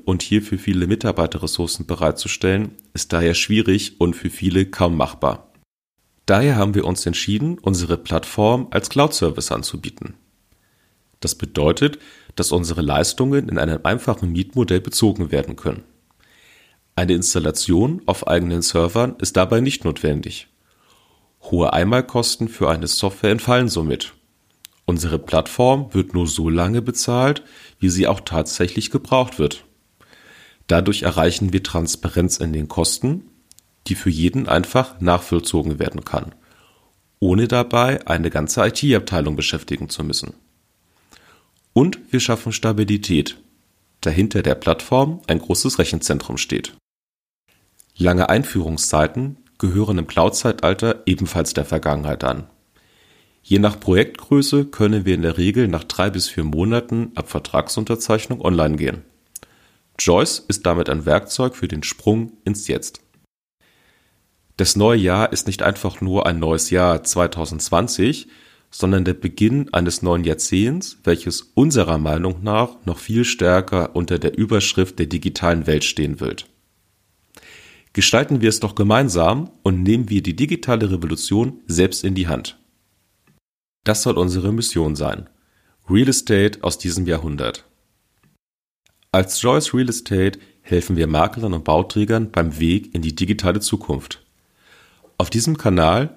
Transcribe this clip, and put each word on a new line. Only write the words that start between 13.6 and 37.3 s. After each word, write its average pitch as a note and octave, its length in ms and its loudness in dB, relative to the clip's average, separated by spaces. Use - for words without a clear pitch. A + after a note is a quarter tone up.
einfachen G2 480 -2
Mietmodell F#2 480 0
bezogen F#2+ 500 0
werden C#2 240 -2
können. - 300 -6
Eine F2 160 2
Installation F#2 920 0
auf - 200 -2
eigenen F2 360 0
Servern F2 580 0
ist - 160 -4
dabei A2+ 240 4
nicht C3+ 240 -2
notwendig. - 640 -4
Hohe - 300 0
Einmalkosten A#2 760 0
für E2+ 220 0
eine D#2+ 180 -2
Software G2 420 -2
entfallen B2 380 2
somit. D#2 460 -4
Unsere E2 340 -2
Plattform B2 760 0
wird G2 220 0
nur F2 120 0
so D#2+ 220 -2
lange F2 340 0
bezahlt, B2+ 600 0
wie F#2 120 2
sie F2+ 180 2
auch G2 120 0
tatsächlich F2+ 680 -4
gebraucht C3+ 480 -2
wird. - 260 -2
Dadurch F#2 360 2
erreichen F2 500 0
wir F#2+ 100 0
Transparenz F2 760 -2
in E2 140 -4
den D#2 140 -4
Kosten, B2+ 640 -2
die F#2+ 80 -2
für - 160 -2
jeden D#2+ 380 0
einfach F2+ 520 0
nachvollzogen E2+ 800 0
werden - 260 -6
kann, - 300 -6
ohne G2 260 4